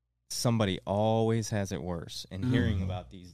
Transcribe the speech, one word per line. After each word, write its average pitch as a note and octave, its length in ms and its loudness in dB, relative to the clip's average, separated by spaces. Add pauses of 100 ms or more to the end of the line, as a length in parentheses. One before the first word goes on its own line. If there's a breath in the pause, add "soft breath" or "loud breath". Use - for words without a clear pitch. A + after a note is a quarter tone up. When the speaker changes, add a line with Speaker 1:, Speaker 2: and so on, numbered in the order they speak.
(300)
Speaker 1:
somebody A2 540 2
always A2 680 2
has G2+ 220 -2
it C#2+ 100 -4
worse." E2+ 480 -8
And F#2 140 -6
Speaker 2:
Mm. B2+ 60 0
Speaker 1:
hearing A2+ 320 2
about F2+ 280 -4
these F2+ 240 -16